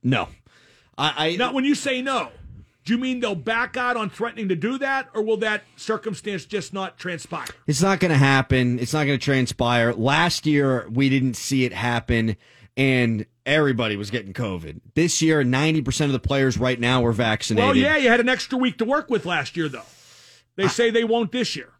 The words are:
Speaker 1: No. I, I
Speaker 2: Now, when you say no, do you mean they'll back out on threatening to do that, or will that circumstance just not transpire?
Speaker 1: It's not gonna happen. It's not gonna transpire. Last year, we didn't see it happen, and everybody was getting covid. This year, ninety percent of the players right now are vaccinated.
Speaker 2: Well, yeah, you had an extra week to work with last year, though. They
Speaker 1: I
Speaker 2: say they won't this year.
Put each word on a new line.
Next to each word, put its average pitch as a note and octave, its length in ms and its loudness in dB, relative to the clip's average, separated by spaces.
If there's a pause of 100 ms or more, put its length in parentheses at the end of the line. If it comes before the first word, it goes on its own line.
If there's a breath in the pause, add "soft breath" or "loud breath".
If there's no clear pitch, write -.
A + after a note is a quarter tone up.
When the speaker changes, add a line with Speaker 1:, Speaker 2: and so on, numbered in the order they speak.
Speaker 1:
No. A#2 240 0 (680 soft breath)
I, D3 160 0 (160)
I F3 80 -4
Speaker 2:
Now, B3+ 160 -2
when C4+ 120 0
you C#4+ 80 4
say C4 300 -4
no, C4+ 260 -4 (540)
do F#3 100 -2
you A#3+ 60 0
mean B3+ 200 -4
they'll G#3+ 160 -4
back A3+ 420 -4
out B3 180 -2
on G#3+ 140 -4
threatening A3+ 400 -6
to F#3 60 2
do A3 240 -2
that, C4+ 340 -2
or A3 80 -4
will A3 160 0
that G#3+ 260 -2 (120)
circumstance G#3+ 720 -6
just - 280 -8
not F#3+ 240 -8
transpire? E3 500 -10 (180)
Speaker 1:
It's C#3+ 160 0
not G3 180 4
gonna F3 160 4
happen. C3 600 4
It's A#2+ 160 -4
not D3+ 120 0
gonna C#3 120 0
transpire. A#2+ 760 2
Last D3 520 0
year, C3+ 440 2
we C3+ 200 2
didn't C3 260 2
see C3 300 0
it A#2 80 -2
happen, A2+ 640 0 (380 soft breath)
and B2 500 2 (200)
everybody C3 500 2
was G2+ 140 -6
getting G2+ 240 -8
covid. F2 480 -6 (140)
This E3 260 2
year, D#3+ 220 4
ninety C#3+ 400 2
percent C#3 260 0
of C#3 40 0
the B2+ 140 -2
players C3+ 300 2
right B2 220 0
now B2 260 2
are A#2 60 2
vaccinated. A2 560 0
Speaker 2:
Well, C4+ 100 2
yeah, C#4+ 200 2
you C4+ 120 4
had A#3+ 100 6
an A#3+ 100 2
extra B3+ 280 -2
week B3+ 220 -2
to A3+ 60 0
work C#4 260 -2
with G3 160 -2
last D#3+ 280 -4
year, D#3+ 140 -2
though. A#2 160 -14 (680 loud breath)
They F#3+ 80 -2
Speaker 1:
I F#3+ 40 4
Speaker 2:
say A#3 220 2
they A#3 140 2
won't A3+ 280 0
this A#3+ 240 -2
year. C#3 140 -12 (100)